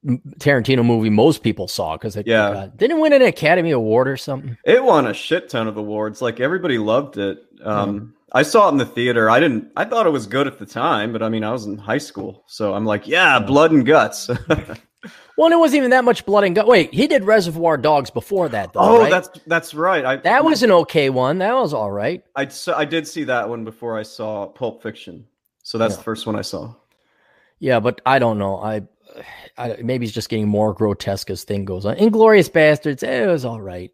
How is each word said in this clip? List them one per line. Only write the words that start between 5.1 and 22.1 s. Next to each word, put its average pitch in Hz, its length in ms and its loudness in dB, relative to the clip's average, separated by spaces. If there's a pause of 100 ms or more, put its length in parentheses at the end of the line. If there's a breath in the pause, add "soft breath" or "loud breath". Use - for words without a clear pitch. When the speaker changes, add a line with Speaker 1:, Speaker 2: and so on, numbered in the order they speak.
Speaker 2:
shit - 340 -4
ton 113 180 -4
of 107 100 -8
awards. 107 460 -6
Like, 120 180 -4
everybody 165 380 -2
loved 117 380 -2
it. 101 220 -4 (260)
Um, 104 500 -4
Speaker 1:
Yeah. - 20 -20 (160)
Speaker 2:
I 131 100 2
saw 196 260 4
it 156 40 0
in 143 60 2
the 120 80 0
theater. 117 420 0
I 117 120 4
didn't, 131 360 -2
I 165 100 -2
thought 226 200 0
it 165 40 4
was 127 180 -4
good 135 180 -2
at 127 140 -10
the 101 60 -16
time, 117 460 -2
but, 110 100 -6
I 110 80 -2
mean, 113 120 -4
I 107 80 -4
was 120 160 -6
in 104 120 -10
high 110 200 -4
school, 98 480 -12
so 101 280 -4
I'm 101 120 -4
like, 104 220 -2
"Yeah, 151 320 2
Speaker 1:
Yeah. 104 40 -4
Speaker 2:
blood 147 280 4
and 139 120 4
guts." 131 500 2
<laughs> 120 40 -6 (1000 loud breath)
Speaker 1:
Well, 311 100 4
and 330 80 4
it 339 40 4
wasn't 302 200 4
even 254 140 2
that 254 120 4
much 240 220 0
blood 202 180 2
and 180 100 0
gut. 214 120 4
Wait, 208 260 6
he 208 140 0
did 285 180 2
Reservoir 170 540 2
Dogs 143 320 0
before 170 400 -4
that, 101 240 -8
though, - 60 0
Speaker 2:
Oh, 226 200 8
Speaker 1:
right? - 100 4
Speaker 2:
that's, 180 200 0 (160)
that's 165 260 -2
right. 160 320 -2
I 131 120 -2
Speaker 1:
That 220 280 2
was 302 180 2
an 226 80 4
okay 160 380 4
one. 131 300 0
That 202 160 -2
was 226 180 -2
all 110 180 -4
right. 110 320 -6 (140)